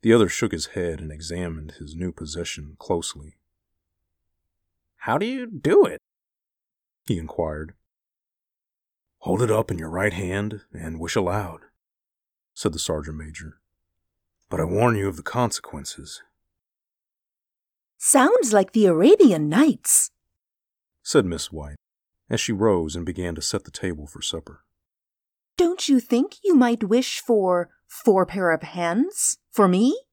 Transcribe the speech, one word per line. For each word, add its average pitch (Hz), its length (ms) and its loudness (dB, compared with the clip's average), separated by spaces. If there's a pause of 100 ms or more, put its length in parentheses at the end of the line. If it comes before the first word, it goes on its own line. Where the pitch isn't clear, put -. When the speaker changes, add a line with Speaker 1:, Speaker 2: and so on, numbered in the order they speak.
Speaker 1:
The 113 100 4
other 113 160 6
shook - 240 -4
his 80 160 -8
head 85 320 -6
and 78 120 -12
examined 80 600 -10
his 73 220 -16
new 90 180 -6
possession 76 680 -12
closely. 76 580 -12 (1600)
"How 123 220 -4
do 202 80 -2
you 254 200 -8
do 214 380 4
it?" - 160 -4 (1040)
he 101 140 -2
inquired. 80 560 -6 (1400)
"Hold - 240 -2
it 113 80 0
up 110 200 0
in 90 80 -4
your 78 120 -10
right 95 220 -2
hand 101 600 -6
and 80 280 -12
wish 82 160 -4
aloud," 92 500 -4 (880)
said - 180 -2
the 80 60 -10
sergeant 76 400 -6
major. 78 420 -16 (880)
"But 82 120 -6
I 80 40 0
warn 107 320 0
you 98 120 -2
of 82 80 -6
the 80 60 -16
consequences." - 1000 -8 (1800)
Speaker 2:
"Sounds 294 540 4
like 196 200 4
the 214 140 4
Arabian 180 640 6
Nights," 233 640 2 (920)
Speaker 1:
said 123 240 2
Miss 82 260 -8
White, 73 240 -12 (540)
as 107 100 -2
she - 120 -4
rose 92 440 0
and 85 80 -8
began 87 300 -6
to - 80 -10
set - 220 -6
the - 60 -20
table 78 360 -8
for - 160 -16
supper. - 420 -12 (920)
Speaker 2:
"Don't 359 320 0
you 262 120 4
think 254 420 -2
you 370 120 2
might 240 300 4
wish 233 360 0
for 185 500 2 (160)
four 190 380 2
pair 180 260 -2
of 160 120 0
hands 180 760 -2 (120)
for 202 160 4
me?" 240 460 2